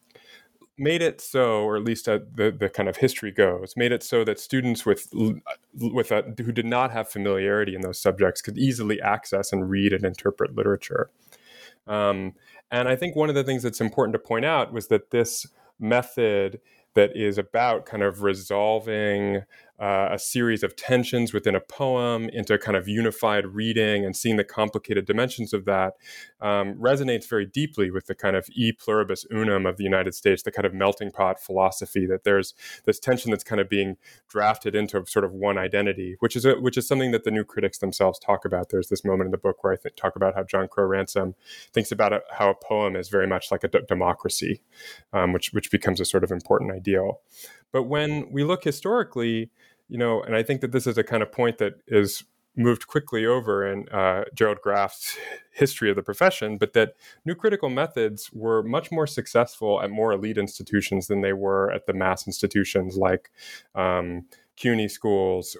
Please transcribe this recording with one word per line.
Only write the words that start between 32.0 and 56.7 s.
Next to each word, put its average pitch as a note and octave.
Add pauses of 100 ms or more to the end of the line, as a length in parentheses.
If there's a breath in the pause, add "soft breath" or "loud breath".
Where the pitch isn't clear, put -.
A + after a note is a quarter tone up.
that F#2
there's G2 (320 loud breath)
this G#2+
tension B2
that's G#2
kind A2
of G2
being G2 (320 loud breath)
drafted G#2+
into G#2
sort G2+
of F#2
one G2
identity, F#2+
which A#2
is A#2+
a, C3
which B2+
is B2
something C3
that A2+
the A2+
New G#2+
Critics G2
themselves F#2+
talk -
about. F2+
There's F#2
this G2
moment F#2+
in F#2
the F#2
book -
where F#2+
I F#2
th-, -
talk -
about F#2+
how G2
John F#2+
Crowe G2+
Ransom F#2+ (360 loud breath)
thinks -
about G#2
it, G#2 (100)
how G2+
a G2
poem G#2
is F#2
very F#2+
much F#2
like F#2+
a F#2+
d-, - (100)
democracy, - (540 loud breath)
um, F2+
which, -
which G#2+
becomes F#2+
a F#2
sort F2+
of F#2
important G2
ideal. F#2+ (520 loud breath)
But C3
when D3
we C#3
look F3+
historically, B2+ (400 soft breath)
you A#2+
know, A#2
and A2+
I A2+
think C3
that A#2+
this B2+
is A#2
a A2
kind A2+
of G#2
point A#2
that G2+ (120)
is G#2 (320)
moved A#2+
quickly B2
over A2
in, G2+
uh, F#2+ (100)
Gerald G#2+
Graff's G2+ (360 loud breath)
History G3+
of G2
the G3
Profession, G#2+
but G#2